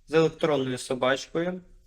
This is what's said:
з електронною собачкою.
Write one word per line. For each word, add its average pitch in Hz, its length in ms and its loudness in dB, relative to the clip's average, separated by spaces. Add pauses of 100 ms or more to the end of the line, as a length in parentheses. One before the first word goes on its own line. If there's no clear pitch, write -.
з 143 80 -6
електронною 151 640 2
собачкою. 135 840 -2 (260)